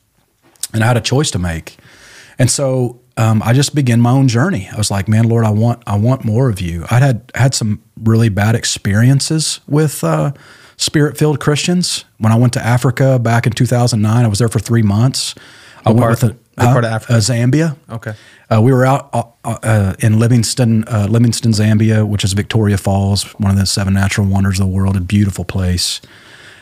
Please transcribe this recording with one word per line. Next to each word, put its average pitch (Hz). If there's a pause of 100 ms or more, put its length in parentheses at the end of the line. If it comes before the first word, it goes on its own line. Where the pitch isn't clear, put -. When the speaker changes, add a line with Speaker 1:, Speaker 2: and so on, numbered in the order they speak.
(720)
Speaker 1:
And 110
I 110
had 123
a 110
choice 139
to 101
make. 82 (640)
And 120
so, 131 (180)
um, 110
I 117
just 139
began 120
my 120
own 135
journey. 117
I 98
was 104
like, 98
"Man, 110
Lord, 117
I 107
want, 113
I 104
want 123
more 120
of 95
you." 85
I'd 120
had, 131
had 131
some 107 (220)
really 113
bad 104
experiences 127
with, 151
uh, 156 (440)
spirit-filled 151
Christians. 175 (140)
When 110
I 113
went 123
to 120
Africa 127
back 117
in 110
two 127
thousand 120
nine, 113
I 117
was 101
there 95
for 104
three 113
months. 110 (520)
I 110
Speaker 2:
What 107
Speaker 1:
went 120
Speaker 2:
part? 117
Speaker 1:
with 117
a, - (340)
Speaker 2:
What 113
Speaker 1:
huh? 123
Speaker 2:
part 120
of 110
Africa? 113
Speaker 1:
Uh, 113
Zambia. 131 (140)
Speaker 2:
Okay. 110 (400)
Speaker 1:
Uh, 110
we 123
were 127
out, 131
uh, 117 (220)
uh, 107
in 107
Livingston, 113
uh, 104
Livingston, 117
Zambia, 107
which 104
is 95
Victoria 104
Falls, 98 (140)
one 101
of 98
the 98
seven 98
natural 98
wonders 95
of 98
the 92
world, 98
a 95
beautiful 98
place. 92 (600)